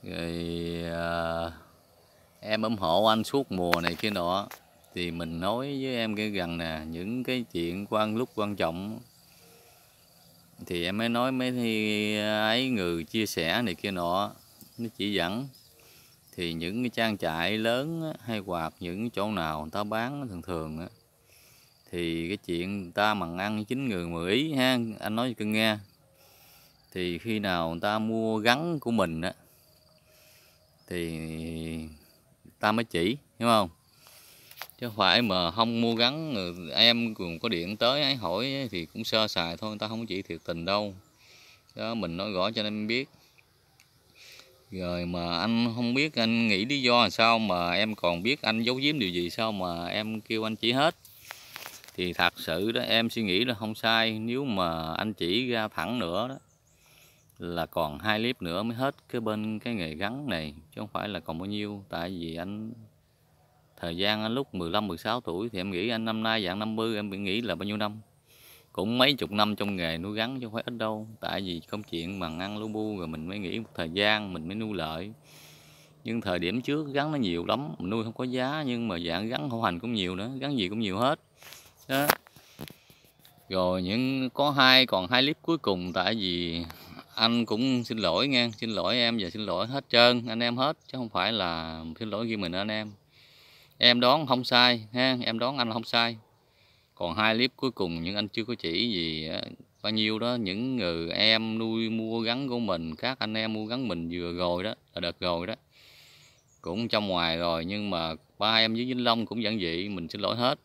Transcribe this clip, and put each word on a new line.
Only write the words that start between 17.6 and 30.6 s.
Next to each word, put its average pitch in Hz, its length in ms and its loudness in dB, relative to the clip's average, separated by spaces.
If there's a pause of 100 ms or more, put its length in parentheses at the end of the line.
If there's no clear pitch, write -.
á, - 120 -12
hay 113 140 -2
hoặc 85 400 -4
những 95 300 -4
chỗ 104 220 -2
nào 78 300 -2
người 78 100 -8
ta 101 120 -2
bán 120 440 -4
thường 90 140 -8
thường 80 380 -6
á, 90 80 -8 (1040)
thì 82 360 -2
cái 101 100 -2
chuyện 92 460 -2
người 85 80 -12
ta 104 220 4
mặn 87 240 -2
ăn 107 280 -2
chín 131 240 -2
người 87 180 0
mười 85 260 0
ý 151 200 2
ha, 127 240 4 (220)
anh 104 160 -4
nói 123 140 0
cho 113 80 -6
Cưng 107 140 -2
nghe. 110 260 4 (1160)
Thì 90 240 -2
khi 110 220 -2
nào 87 300 2
người 85 100 -4
ta 104 200 2
mua 110 420 0
rắn 143 380 4
của 120 120 -2
mình 87 300 2
á, 90 120 -2 (1500)